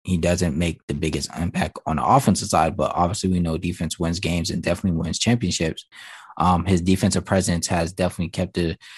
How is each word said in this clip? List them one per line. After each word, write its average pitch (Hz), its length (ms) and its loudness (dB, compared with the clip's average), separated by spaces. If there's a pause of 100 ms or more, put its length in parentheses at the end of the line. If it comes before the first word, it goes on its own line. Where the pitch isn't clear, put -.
he 92 140 0
doesn't 87 400 0
make 85 300 -2
the - 60 -6
biggest 73 420 -4
impact 85 520 -4
on 139 80 -2
the - 100 -2
offensive 104 440 4
side, 80 260 2
but - 180 -2
obviously 87 380 0
we 90 80 2
know 82 180 0
defense 87 400 -4
wins 85 220 -2
games 85 320 -2
and 87 100 -4
definitely 92 380 0
wins 82 180 -4
championships. 90 680 0 (520)
Um, 87 280 4
his 92 160 4
defensive 92 440 2
presence 90 420 0
has 85 260 -2
definitely 87 360 -2
kept - 260 -4
the 82 220 -2 (200)